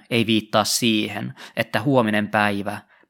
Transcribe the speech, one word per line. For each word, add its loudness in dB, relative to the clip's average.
ei 2
viittaa 2
siihen, -2
että -2
huominen 2
päivä -2